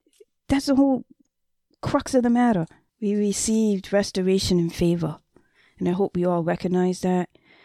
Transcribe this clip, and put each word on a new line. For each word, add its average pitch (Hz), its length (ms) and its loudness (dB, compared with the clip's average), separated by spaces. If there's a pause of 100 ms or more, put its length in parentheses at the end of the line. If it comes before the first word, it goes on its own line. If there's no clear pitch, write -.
(480)
that's 277 180 0
the 277 80 2
whole 269 300 2 (760)
crux - 340 -2
of 254 100 4
the 240 60 2
matter. 233 360 2 (340)
We 208 140 -2
received 208 800 0
restoration 190 680 0
and 170 160 0
favor. 170 440 -2 (600)
And 180 100 -2
I 175 40 2
hope 190 240 -2
we 175 80 0
all 175 180 0
recognize 180 600 -2
that, 180 260 0 (360)